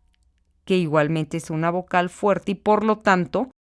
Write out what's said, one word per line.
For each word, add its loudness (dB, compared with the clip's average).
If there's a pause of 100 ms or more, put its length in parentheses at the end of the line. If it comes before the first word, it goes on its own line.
(640)
que 0
igualmente 0
es -10
una -2
vocal -2
fuerte, -2
y -2
por 2
lo 0
tanto, 0 (240)